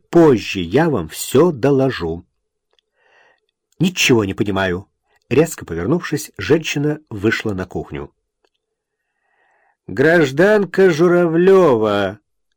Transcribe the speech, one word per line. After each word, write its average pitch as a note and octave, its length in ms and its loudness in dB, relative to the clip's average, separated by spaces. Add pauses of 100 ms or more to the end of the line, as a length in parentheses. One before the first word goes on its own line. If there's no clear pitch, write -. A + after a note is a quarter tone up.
позже C#3+ 500 4
я G#2+ 300 0
вам G2 180 -4
всё D#3 440 0
доложу». C3 760 -2 (1500)
«Ничего C#3 460 0
не F#2+ 80 -6
понимаю». F#2+ 540 -4 (440)
Резко D3+ 320 -2
повернувшись, A#2+ 760 -6
женщина D3+ 600 -2 (100)
вышла G#2+ 440 -4
на F#2 120 -8
кухню. D2 460 -12 (1800)
«Гражданка F3 1000 2
Журавлёва», — D#3+ 1300 2 (380)